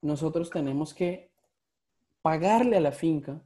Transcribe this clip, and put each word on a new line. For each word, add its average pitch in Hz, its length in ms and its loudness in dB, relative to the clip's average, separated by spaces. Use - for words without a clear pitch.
nosotros 160 480 -2
tenemos 147 460 -4
que 180 360 -4
pagarle 202 560 4
a - 20 4
la 143 120 2
finca 151 540 -4